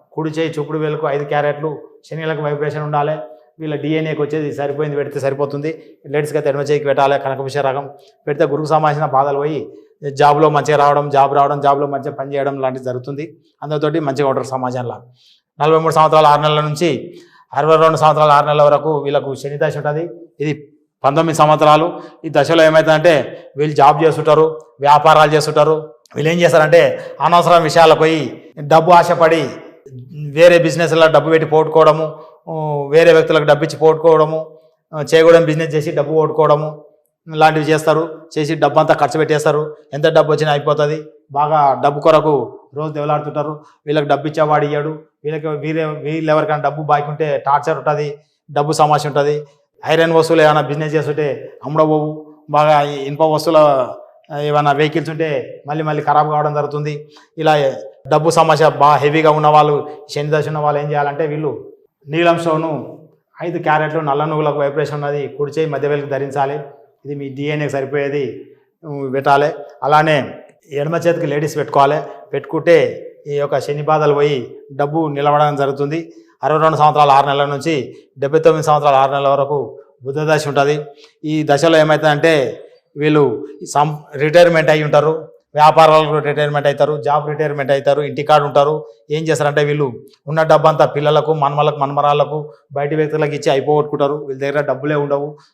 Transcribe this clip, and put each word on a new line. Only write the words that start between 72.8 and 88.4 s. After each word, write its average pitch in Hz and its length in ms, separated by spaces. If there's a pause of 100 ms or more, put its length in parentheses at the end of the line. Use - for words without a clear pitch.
ఈ 143 80
యొక్క 143 260
శని 147 220
బాధలు 151 320
పోయి 143 440 (140)
డబ్బు 147 360
నిలవడం 147 480
జరుగుతుంది. 143 560 (300)
అరవై 151 180
రెండు 156 160
సంవత్సరాల 147 340
ఆరు 139 160
నెలల 143 180
నుంచి 143 520 (220)
డెబ్బై 139 200
తొమ్మిది 156 280
సంవత్సరాల 147 280
ఆరు 135 180
నెలల 139 160
వరకు 139 500 (240)
బుధ 135 160
దశ 151 300
ఉంటుంది. 143 320 (440)
ఈ 151 260
దశలో 160 280
ఏమవుతుందంటే 151 800 (360)
వీళ్ళు 147 500 (280)
సం-, 151 220 (200)
రిటైర్మెంట్ 156 540
అయి 156 140
ఉంటారు, 147 440 (260)
వ్యాపారాలకు 156 640
రిటైర్మెంట్ 147 480
అవుతారు, 143 360
జాబ్ 147 260
రిటైర్మెంట్ 147 440
అవుతారు, 139 300
ఇంటికాడ 147 400